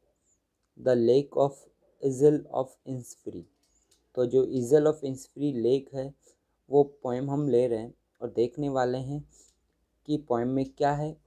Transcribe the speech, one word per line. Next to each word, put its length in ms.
The 160
Lake 420
of 160
Isle 380
of 120
Innisfree। 540
तो 120
जो 200
Isle 400
of 140
Innisfree 540
लेक 400
है, 200
वो 120
पोएम 480
हम 180
ले 180
रहे 120
हैं 160
और 80
देखने 380
वाले 300
हैं 300
कि 100
पोएम 320
में 220
क्या 220
है 240